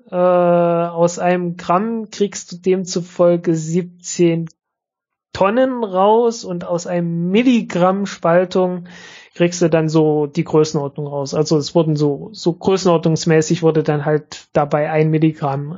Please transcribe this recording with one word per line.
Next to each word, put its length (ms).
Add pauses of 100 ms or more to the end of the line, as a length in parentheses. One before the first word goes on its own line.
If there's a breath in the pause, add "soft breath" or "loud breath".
(100)
Äh, 60
aus 1000
einem 380
Gramm 540
kriegst 420
du 40
demzufolge 1000
siebzehn 920 (840)
Tonnen 500
raus 600
und 200
aus 220
einem 440
Milligramm 760
Spaltung 800 (480 loud breath)
kriegst 280
du 60
dann 200
so 380
die 160
Größenordnung 640
raus. 260
Also 260
es 180
wurden 180
so, 380
so 220
größenordnungsmäßig 1080
wurde 220
dann 200
halt 480
dabei 380
ein 200
Milligramm, 680